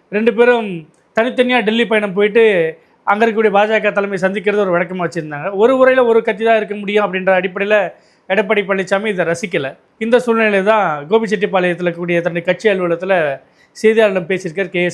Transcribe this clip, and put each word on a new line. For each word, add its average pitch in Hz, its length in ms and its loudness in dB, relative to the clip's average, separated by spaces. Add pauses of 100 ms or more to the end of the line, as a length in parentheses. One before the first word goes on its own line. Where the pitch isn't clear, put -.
(120)
ரெண்டு 220 220 0
பேரும் 233 360 2 (460)
தனித்தனியா 247 460 2
டெல்லி 220 260 0
பயணம் 208 260 -2
போயிட்டு 208 300 2 (600)
அங்க 208 220 0
இருக்கக்கூடிய 214 240 2
பா 202 140 4
ஜ 214 180 0
க 202 100 0
தலைமை 202 260 -4
சந்திக்கிறது 196 400 -2
ஒரு 185 200 0
வழக்கமா 180 240 -4
வச்சிருந்தாங்க. 160 500 -8
ஒரு 220 240 2
உரையில 254 320 4
ஒரு 226 140 4
கட்சி 220 240 -4
தான் 226 120 4
இருக்க 202 180 -6
முடியும் 208 300 -2
அப்படின்ற 185 280 -2
அடிப்படையில 196 420 0 (540)
எடப்பாடி 208 360 0
பழனிசாமி 196 420 -2
இதை 180 180 -2
ரசிக்கல. 165 520 -4 (200)
இந்த 233 220 2
சூழ்நிலை 220 440 0
தான் 175 440 0
கோபிச்செட்டிப்பாளையத்துல 180 800 0
இருக்கக்கூடிய 175 280 -2
தன்னுடைய 170 260 -2
கட்சி 180 280 0
அலுவலகத்துல 175 680 0 (360)
செய்தியாளர்களிடம் 208 540 2
பேசியிருக்கார் 185 400 -6
கே 175 120 -2
ஏ 175 120 0